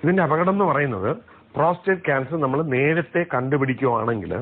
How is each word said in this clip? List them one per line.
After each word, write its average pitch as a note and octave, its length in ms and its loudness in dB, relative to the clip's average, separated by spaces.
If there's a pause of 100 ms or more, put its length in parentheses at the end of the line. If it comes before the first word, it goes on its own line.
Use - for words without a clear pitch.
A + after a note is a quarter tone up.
ഇതിന്റെ F#3 180 4
അപകടം E3 300 2
എന്ന് G3+ 120 2
പറയുന്നത് C#3 520 0 (400)
പ്രോസ്റ്റേറ്റ് F3 460 0
ക്യാൻസർ C#3 380 -2
നമ്മൾ C#3 220 0
നേരത്തെ D#3+ 720 0
കണ്ടുപിടിക്കുകയാണെങ്കിൽ A#2+ 1080 0